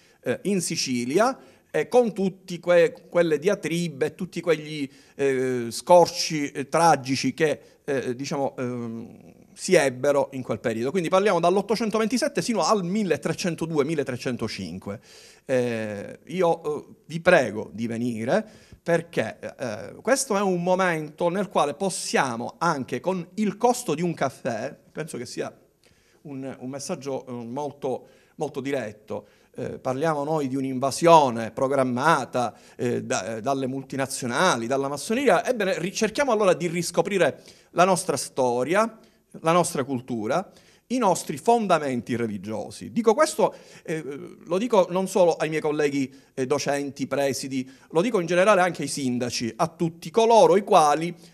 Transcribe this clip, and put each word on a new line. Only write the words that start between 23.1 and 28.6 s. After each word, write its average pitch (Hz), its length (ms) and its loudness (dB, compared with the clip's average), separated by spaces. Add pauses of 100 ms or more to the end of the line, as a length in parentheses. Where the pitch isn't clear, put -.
il 208 200 -2
costo 233 400 0
di 160 60 -4
un 175 120 0
caffè, 131 640 -4 (140)
penso 156 260 -10
che 120 80 -10
sia 131 300 -10 (680)
un, 135 360 -10
un 127 100 -12
messaggio, 135 560 -8
eh, 127 60 -14
molto, 123 760 -8 (280)
molto 147 240 -6
diretto, 113 680 -8 (280)